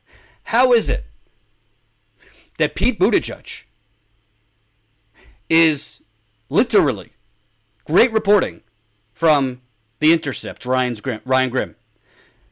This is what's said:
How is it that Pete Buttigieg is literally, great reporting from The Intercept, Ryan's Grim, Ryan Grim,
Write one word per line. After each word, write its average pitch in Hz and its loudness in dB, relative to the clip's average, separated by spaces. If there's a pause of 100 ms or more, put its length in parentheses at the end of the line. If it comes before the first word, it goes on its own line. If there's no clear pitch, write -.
(440)
How 247 2
is 208 2
it - -2 (1500)
that 151 -4
Pete 233 0
Buttigieg - -2 (1900)
is 160 -2 (460)
literally, 147 0 (720)
great 220 2
reporting 185 0 (500)
from 135 0 (400)
The 156 4
Intercept, 131 -6
Ryan's 127 -2
Grim, 113 -6
Ryan 131 0
Grim, 110 -4 (760)